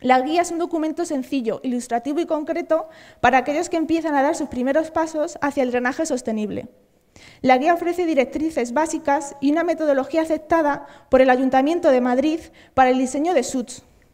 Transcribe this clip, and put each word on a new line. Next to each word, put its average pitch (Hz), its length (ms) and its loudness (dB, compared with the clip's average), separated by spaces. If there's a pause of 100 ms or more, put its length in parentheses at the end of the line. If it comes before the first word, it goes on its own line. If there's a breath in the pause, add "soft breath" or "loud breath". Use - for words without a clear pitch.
la 254 200 4
guía 311 200 0
es 349 80 -2
un 339 80 -6
documento 320 480 -4
sencillo, 262 560 -4
ilustrativo 247 580 -4
y 339 60 -2
concreto 320 640 -2 (320 loud breath)
para 247 160 4
aquellos 294 320 -2
que 339 80 -2
empiezan 320 380 -2
a 269 80 2
dar 302 120 2
sus 294 140 -6
primeros 277 400 -2
pasos 320 520 -4
hacia 285 200 -2
el 254 80 0
drenaje 247 380 -2
sostenible. 220 640 -4 (720 loud breath)
La 254 160 6
guía 330 160 2
ofrece 349 320 -2
directrices 262 680 -2
básicas 311 640 -2
y 277 120 2
una 330 120 2
metodología 320 600 0
aceptada 311 640 0 (220 loud breath)
por 254 120 6
el 262 80 6
Ayuntamiento 269 640 4
de 254 100 4
Madrid 262 380 0 (340 soft breath)
para 262 160 6
el 254 80 4
diseño 285 380 0
de 277 80 2
suts, - 400 -8 (300)